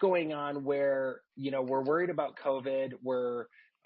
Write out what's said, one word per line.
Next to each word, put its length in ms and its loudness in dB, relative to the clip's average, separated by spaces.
going 320 2
on 320 -4
where, 560 2
you 160 -4
know, 100 0
we're 220 0
worried 260 2
about 340 -2
covid. 580 0
We're, 420 -2